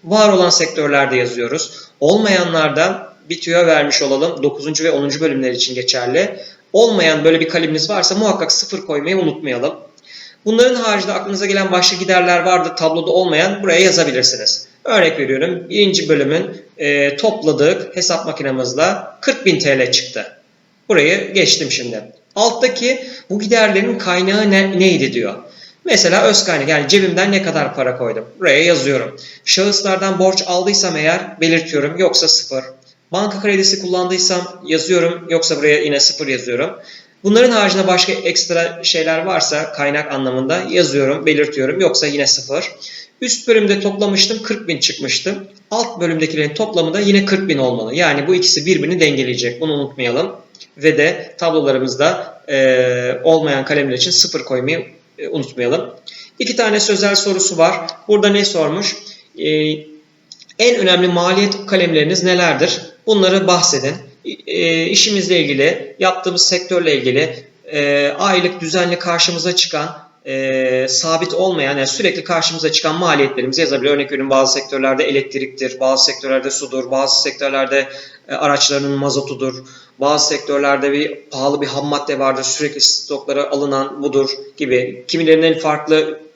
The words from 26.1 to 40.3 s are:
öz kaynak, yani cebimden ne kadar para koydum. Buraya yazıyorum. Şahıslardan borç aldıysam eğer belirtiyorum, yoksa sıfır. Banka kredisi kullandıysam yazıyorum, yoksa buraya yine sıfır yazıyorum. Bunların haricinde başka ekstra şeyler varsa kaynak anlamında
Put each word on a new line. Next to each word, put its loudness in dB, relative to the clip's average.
öz 4
kaynak, -2
yani 0
cebimden 2
ne 0
kadar -2
para -2
koydum. -4
Buraya 4
yazıyorum. 0
Şahıslardan 0
borç 4
aldıysam 0
eğer -2
belirtiyorum, 0
yoksa 2
sıfır. 0
Banka -2
kredisi 2
kullandıysam -2
yazıyorum, 0
yoksa 0
buraya 2
yine 0
sıfır 0
yazıyorum. -4
Bunların 6
haricinde 2
başka 2
ekstra -2
şeyler 0
varsa -2
kaynak -2
anlamında -2